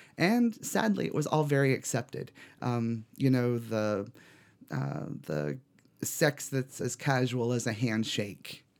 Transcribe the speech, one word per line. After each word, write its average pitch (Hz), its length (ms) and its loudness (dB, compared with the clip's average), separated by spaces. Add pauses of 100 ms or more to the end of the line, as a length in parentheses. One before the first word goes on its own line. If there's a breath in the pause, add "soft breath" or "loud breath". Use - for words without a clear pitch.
(160 soft breath)
And 226 380 4 (100)
sadly, 196 400 0
it - 100 -4
was 147 120 0
all 156 180 2
very 139 300 4
accepted. - 580 -4 (300 loud breath)
Um, 117 420 -2 (140)
you 135 100 4
know, 123 300 2
the, 107 520 0 (600 soft breath)
uh, - 340 -4 (220)
the 73 320 -2 (440)
sex - 460 0
that's 131 320 -4
as - 160 -4
casual 127 560 0
as 120 140 0
a 113 80 0
handshake, 110 880 -2 (160)